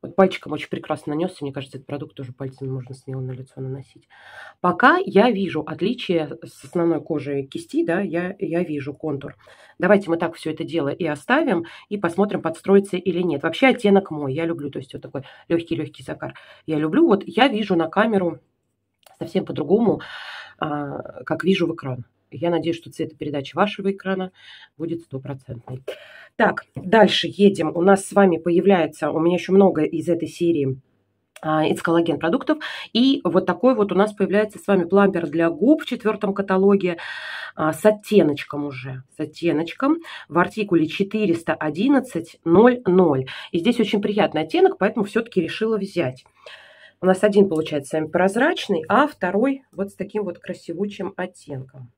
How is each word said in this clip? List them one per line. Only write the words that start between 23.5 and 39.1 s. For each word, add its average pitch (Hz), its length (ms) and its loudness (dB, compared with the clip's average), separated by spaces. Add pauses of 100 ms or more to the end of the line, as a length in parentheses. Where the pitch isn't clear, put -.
вашего 196 360 -2
экрана 190 400 -6 (460)
будет 165 240 -8
стопроцентной. 135 840 -12 (520)
Так, 208 300 0 (100)
дальше 190 560 4
едем. 190 440 4
У 175 60 0
нас 196 240 6
с - 60 -14
вами 190 260 4
появляется, 175 720 2
у 160 80 -2
меня 170 160 4
еще 180 180 -2
много 180 300 6
из 156 260 -4
этой 165 180 0
серии, 147 520 -2 (640)
а, 156 240 0
из 165 160 -2
коллаген 165 380 2
продуктов. 277 400 -2 (340)
И 269 300 2
вот 180 220 2
такой 240 300 2
вот 202 160 0
у 175 40 0
нас 208 180 2
появляется 208 460 0
с - 80 -14
вами 190 160 2
плампер 190 440 2
для 165 220 0
губ 233 340 2
в - 20 -10
четвертом 208 480 -4
каталоге, 196 640 2 (580)
а, 156 180 0
с 156 120 -2
оттеночком 156 800 2
уже. 131 380 -12 (120)